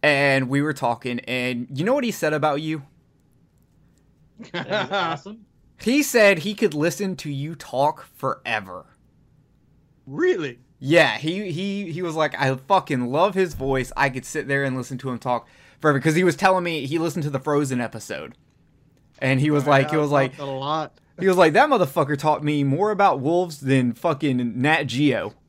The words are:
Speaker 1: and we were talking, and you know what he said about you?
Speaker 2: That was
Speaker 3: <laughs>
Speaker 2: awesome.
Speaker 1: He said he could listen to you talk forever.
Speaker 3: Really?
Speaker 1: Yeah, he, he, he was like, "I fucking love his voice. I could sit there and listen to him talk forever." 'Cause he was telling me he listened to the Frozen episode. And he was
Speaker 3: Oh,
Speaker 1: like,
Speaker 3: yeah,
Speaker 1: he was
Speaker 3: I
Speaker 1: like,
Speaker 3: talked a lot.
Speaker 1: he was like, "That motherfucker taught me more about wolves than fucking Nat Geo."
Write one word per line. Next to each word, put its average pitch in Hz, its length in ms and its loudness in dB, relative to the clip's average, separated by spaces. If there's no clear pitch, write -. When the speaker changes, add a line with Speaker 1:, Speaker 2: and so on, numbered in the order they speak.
Speaker 1:
and 139 460 4
we 139 140 2
were 151 100 0
talking, 120 480 -4
and 123 460 -4
you 156 60 -2
know 226 80 2
what 277 120 0
he 233 60 -2
said 156 220 -2
about 147 300 0
you? 156 220 -6
Speaker 2:
That 170 140 -6
was 202 240 -2
Speaker 3:
<laughs> - 20 -6
Speaker 2:
awesome. 190 520 -6
Speaker 1:
He 269 240 0
said 202 360 6
he 190 160 -6
could 202 180 0
listen 165 440 -2
to 147 140 -10
you 143 240 -6
talk 143 600 -2
forever. 101 720 -6
Speaker 3:
Really? 151 540 -2
Speaker 1:
Yeah, 135 400 4
he, 175 340 -6
he, 196 400 -6
he 160 80 -8
was 170 140 -6
like, 156 260 0
"I 135 160 0
fucking 135 560 0
love 175 220 2
his 185 180 0
voice. 131 420 -2
I 139 140 0
could 127 160 -6
sit 139 240 -8
there 139 160 0
and 131 100 -2
listen 131 240 -8
to 131 120 -8
him 120 80 -8
talk 123 280 -4
forever." 147 180 4
'Cause 156 140 2
he 180 100 4
was 170 120 4
telling 185 280 2
me 160 220 -4
he 151 120 -2
listened 165 260 -2
to 147 60 -4
the 139 100 -2
Frozen 139 420 -2
episode. 107 560 -10
And 131 200 0
he 151 120 2
was 143 160 2
Speaker 3:
Oh, 147 40 2
Speaker 1:
like, 139 180 4
Speaker 3:
yeah, - 20 -4
Speaker 1:
he 156 80 0
was 147 120 0
Speaker 3:
I 147 40 0
Speaker 1:
like, 135 240 2
Speaker 3:
talked 143 100 -10
a - 20 -8
lot. 143 480 -6
Speaker 1:
he 185 100 0
was 185 80 4
like, 170 160 6
"That 247 160 6
motherfucker 165 500 0
taught 151 240 0
me 147 220 0
more 160 260 2
about 190 300 2
wolves 165 400 0
than 131 320 2
fucking 127 720 -2
Nat 151 220 2
Geo." 117 500 0